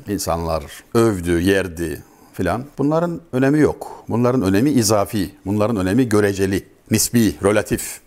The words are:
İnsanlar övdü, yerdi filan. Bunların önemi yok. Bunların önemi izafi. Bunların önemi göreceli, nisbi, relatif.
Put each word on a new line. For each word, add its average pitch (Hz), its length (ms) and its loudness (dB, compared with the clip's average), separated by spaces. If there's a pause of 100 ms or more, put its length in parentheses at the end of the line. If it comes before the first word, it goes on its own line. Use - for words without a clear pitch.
İnsanlar 82 560 -4 (300)
övdü, 92 460 2
yerdi 87 640 -2 (300)
filan. 101 320 -4 (140)
Bunların 160 420 -2 (120)
önemi 135 280 2
yok. - 480 -2
Bunların 120 340 0
önemi 98 280 2
izafi. 104 640 0 (120)
Bunların 104 300 0
önemi 107 320 0
göreceli, 98 580 2 (240)
nisbi, 110 440 2 (100)
relatif. 104 640 0